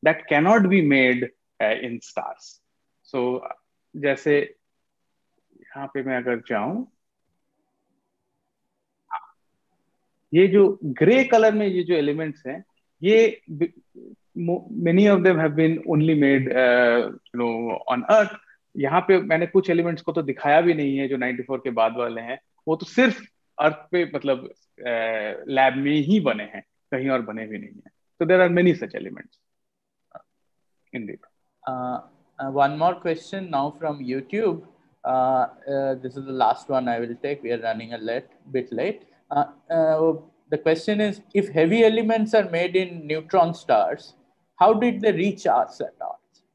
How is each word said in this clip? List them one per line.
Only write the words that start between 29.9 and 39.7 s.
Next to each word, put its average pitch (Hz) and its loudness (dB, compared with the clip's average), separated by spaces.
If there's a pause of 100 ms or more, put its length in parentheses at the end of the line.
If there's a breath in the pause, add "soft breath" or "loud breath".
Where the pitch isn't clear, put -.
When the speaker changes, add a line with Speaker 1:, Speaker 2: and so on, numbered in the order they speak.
Speaker 1:
Indeed। 110 -12 (500)
Speaker 2:
Uh, 127 -8 (440)
uh, 135 -8
one 143 0
more 175 0
question 175 -6
now 143 -4
from 147 -8
YouTube। 170 -4 (460)
Uh, 127 2
uh, 139 -6
this 127 -12
is 135 -12
the 135 -8
last 123 -2
one 131 0
I 117 -2
will 117 -8
take। 143 -6
We 117 -6
are 117 -6
running 113 -6
a 110 -12
lit-, 131 -10
bit 123 -4
late। 170 -4 (340 soft breath)
Uh, 147 0 (260)